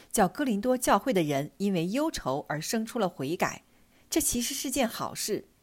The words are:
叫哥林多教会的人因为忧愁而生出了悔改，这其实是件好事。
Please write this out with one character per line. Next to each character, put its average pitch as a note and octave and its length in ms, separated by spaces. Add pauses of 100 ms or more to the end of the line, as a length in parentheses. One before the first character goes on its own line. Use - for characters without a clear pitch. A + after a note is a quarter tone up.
(120)
叫 G3 160
哥 A3+ 160
林 A3 160
多 B3+ 160
教 B3 220
会 C4+ 160
的 F#3 80
人 D3 360
因 G3 140
为 F3 180
忧 C#4+ 200
愁 C#3 400
而 D3+ 100
生 A3 240
出 A3+ 140
了 G#3 100
悔 D#3 300
改， - 260 (460)
这 E4+ 100
其 A#3+ 220
实 B3+ 140
是 C4+ 160
件 B3 180
好 - 240
事。 - 340 (160)